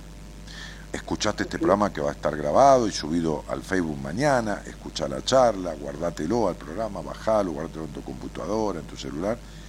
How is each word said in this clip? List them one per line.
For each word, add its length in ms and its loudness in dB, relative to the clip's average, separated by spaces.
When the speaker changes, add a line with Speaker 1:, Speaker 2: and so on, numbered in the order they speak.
Speaker 1:
Escuchaste 500 -2
este 140 -2
Speaker 2:
Ujú. 80 0
Speaker 1:
programa 280 6
que 80 -4
va 80 2
a 40 0
estar 220 0
grabado 520 6
y 40 0
subido 580 0
al 120 -4
Facebook 400 0
mañana, 640 0
escuchá 420 -6
la 160 -4
charla, 520 4
guardátelo 720 0
al 80 0
programa, 460 -6
bajalo, 500 0
guardátelo 340 -6
en 60 -10
tu 120 -8
computadora, 760 -4
en 80 -10
tu 80 -12
celular, 420 -4